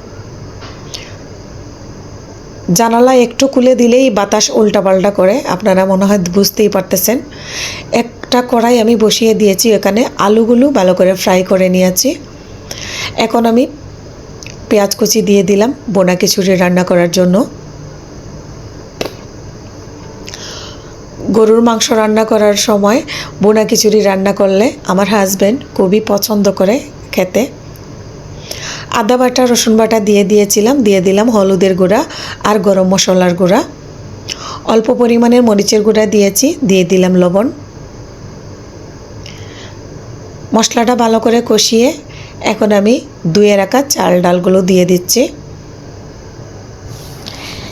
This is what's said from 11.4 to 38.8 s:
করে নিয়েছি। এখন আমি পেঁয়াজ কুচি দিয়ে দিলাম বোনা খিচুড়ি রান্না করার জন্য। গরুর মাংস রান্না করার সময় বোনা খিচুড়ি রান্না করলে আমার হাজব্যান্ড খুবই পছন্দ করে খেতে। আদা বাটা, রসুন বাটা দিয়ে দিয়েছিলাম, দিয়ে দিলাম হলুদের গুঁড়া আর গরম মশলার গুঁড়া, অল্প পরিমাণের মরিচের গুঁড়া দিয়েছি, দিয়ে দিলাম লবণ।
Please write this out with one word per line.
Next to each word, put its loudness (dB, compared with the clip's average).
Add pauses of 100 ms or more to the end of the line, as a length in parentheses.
করে 2
নিয়েছি। 2 (1000)
এখন 0
আমি 2 (1040)
পেঁয়াজ 2
কুচি 0
দিয়ে 4
দিলাম 2 (160)
বোনা 2
খিচুড়ি 2
রান্না 2
করার 2
জন্য। 2 (3750)
গরুর 4
মাংস 2
রান্না 2
করার 2
সময় 2 (400)
বোনা 4
খিচুড়ি 2
রান্না 2
করলে 2 (160)
আমার 2
হাজব্যান্ড 0 (160)
খুবই 2
পছন্দ 0
করে 2 (320)
খেতে। -2 (1400)
আদা 0
বাটা, 2
রসুন 2
বাটা 4
দিয়ে 4
দিয়েছিলাম, 2
দিয়ে 4
দিলাম 2
হলুদের 2
গুঁড়া 2 (400)
আর 2
গরম 2
মশলার 2
গুঁড়া, 2 (1000)
অল্প 0
পরিমাণের 4
মরিচের 2
গুঁড়া 2
দিয়েছি, 2 (100)
দিয়ে 4
দিলাম 2
লবণ। 2 (3000)